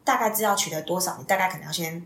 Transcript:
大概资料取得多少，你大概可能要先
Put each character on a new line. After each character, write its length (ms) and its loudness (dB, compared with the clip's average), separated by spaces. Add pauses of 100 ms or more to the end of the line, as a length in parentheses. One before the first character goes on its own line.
大 160 2
概 100 2
资 140 0
料 120 4
取 160 0
得 120 -4
多 180 0
少， 180 -2
你 60 -12
大 120 4
概 120 2
可 80 -4
能 100 -12
要 60 -6
先 340 -4